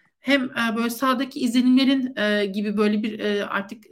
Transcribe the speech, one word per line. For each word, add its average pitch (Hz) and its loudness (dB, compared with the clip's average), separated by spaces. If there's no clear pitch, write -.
hem, 269 2
e, 233 -2
böyle 233 -2
sahadaki 262 -2
izlenimlerin, 254 2
e, 208 0
gibi 202 -4
böyle 208 2
bir, 214 -6
e, 202 -2
artık - -8